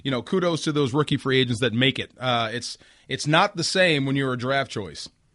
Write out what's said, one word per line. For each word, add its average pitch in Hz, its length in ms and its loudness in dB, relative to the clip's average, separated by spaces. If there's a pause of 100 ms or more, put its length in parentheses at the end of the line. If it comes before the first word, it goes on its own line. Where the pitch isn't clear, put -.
you 139 60 -4
know, 123 140 -2
kudos 175 400 0
to 160 80 -2
those 143 200 0
rookie 143 260 2
free 131 220 2
agents 123 220 0
that 123 100 2
make 127 280 2
it. 92 200 -10
Uh, 120 320 0
it's, - 280 -8 (280)
it's 131 180 -6
not 170 300 4
the 165 80 -4
same 160 420 2
when 135 120 0
you're 135 160 0
a 123 40 -4
draft 131 320 -2
choice. 87 380 -10 (280)